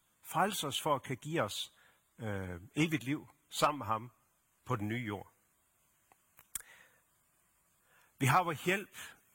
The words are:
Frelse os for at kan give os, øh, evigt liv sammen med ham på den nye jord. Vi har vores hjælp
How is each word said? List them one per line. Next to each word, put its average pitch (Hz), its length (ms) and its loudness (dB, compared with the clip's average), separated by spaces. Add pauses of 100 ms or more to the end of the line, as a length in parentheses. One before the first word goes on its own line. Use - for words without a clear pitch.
(220)
Frelse 185 440 0
os 131 140 -2
for 151 140 4
at 127 80 0
kan 127 140 -6
give 151 260 0
os, - 300 -4 (460)
øh, 95 420 -4 (140)
evigt 151 300 2
liv 139 240 -4 (200)
sammen 151 300 2
med 117 80 -6
ham 110 240 -2 (540)
på 127 120 0
den 104 120 -2
nye 120 160 -2
jord. 101 280 -6 (2750)
Vi 135 80 2
har 160 160 8
vores 165 220 -2
hjælp 190 340 0 (360)